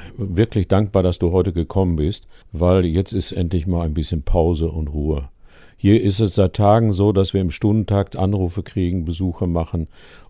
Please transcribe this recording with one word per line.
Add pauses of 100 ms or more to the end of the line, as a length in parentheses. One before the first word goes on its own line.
(180)
wirklich
dankbar,
dass
du
heute
gekommen
bist, (260)
weil
jetzt
ist
endlich
mal
ein
bisschen
Pause
und
Ruhe. (480)
Hier
ist
es
seit
Tagen
so,
dass
wir
im
Stundentakt
Anrufe
kriegen,
Besuche
machen (420)